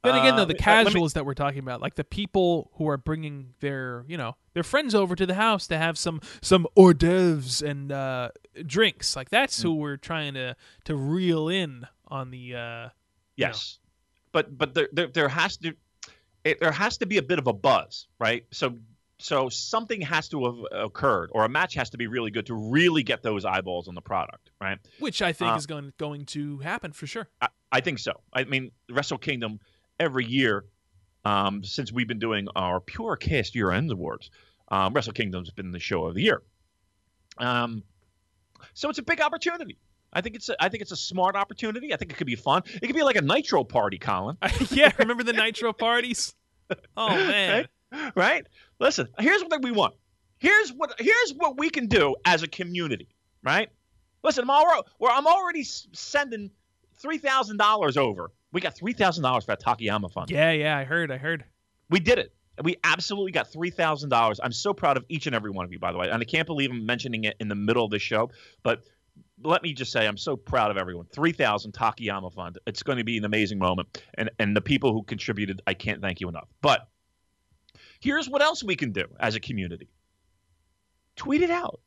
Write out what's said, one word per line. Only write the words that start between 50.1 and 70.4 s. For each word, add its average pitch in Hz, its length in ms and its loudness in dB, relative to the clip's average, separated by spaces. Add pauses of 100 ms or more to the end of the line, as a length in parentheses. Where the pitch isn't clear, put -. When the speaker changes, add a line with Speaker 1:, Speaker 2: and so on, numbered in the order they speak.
Speaker 2:
Here's 403 340 4
what, 277 260 -6
here's 403 380 2
what 302 220 0
we 311 120 0
can 262 160 -4
do 165 380 4
as 170 180 4
a 160 60 -8
community, 175 600 -6 (340)
right? 180 260 2 (540)
Listen, 262 260 0
I'm - 20 0
alre-, 302 320 6 (160)
we're, 240 120 4
I'm 277 160 2
already 349 340 4
s-, - 320 -10
sending 233 580 -4 (460)
three 302 220 -6
thousand 262 400 0
dollars 208 380 4
over. 101 340 0 (220)
We 180 80 -2
got 175 160 -4
three 208 180 -6
thousand 175 280 2
dollars 127 220 2
for 113 100 -2
that - 80 -8
Takayama 107 500 0
fund. 90 180 -8
Speaker 1:
Yeah, 165 220 4
yeah, 151 240 0
I 135 80 -4
heard, 156 280 -4
I 127 60 -8
heard. 151 260 -6 (440)
Speaker 2:
We 180 120 4
did 220 180 4
it. - 140 -6 (300)
We 170 200 0
absolutely 185 500 0
got - 200 -2
three 170 180 -6
thousand 156 400 0
dollars. 113 320 4
I'm 127 100 -2
so 202 220 -2
proud 143 220 2
of 120 120 -4
each 160 180 -6
and 135 100 -2
every 104 140 -2
one 92 140 -6
of 90 80 -10
you, 85 60 -14
by 87 140 -4
the 87 60 -4
way. 90 120 -2
And 117 100 -2
I 117 40 -4
can't 160 220 0
believe 139 260 -2
I'm 113 140 -8
mentioning 117 380 -4
it 104 140 -2
in 107 100 -6
the 104 60 -2
middle 110 300 2
of 104 80 -4
this 104 100 -2
show, 117 280 0 (340)
but 117 180 0 (600)
let 160 200 0
me 165 100 -6
just 127 200 -8
say 113 140 4
I'm 104 100 -2
so 139 200 -4
proud 110 360 0